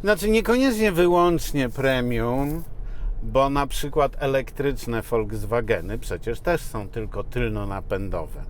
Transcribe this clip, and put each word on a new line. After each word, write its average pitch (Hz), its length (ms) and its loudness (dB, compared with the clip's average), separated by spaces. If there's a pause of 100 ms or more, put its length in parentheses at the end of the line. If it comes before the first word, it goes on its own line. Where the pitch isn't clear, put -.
Znaczy, 202 280 2
niekoniecznie 220 640 4
wyłącznie 175 760 4
premium, 131 920 0 (600)
bo 131 260 2
na 143 180 2
przykład 139 520 0
elektryczne 135 840 -2
Volkswageny 107 1000 -2
przecież 113 400 -6
też 170 220 0
są 104 280 -8
tylko 101 340 -6
tylnonapędowe 98 1300 -4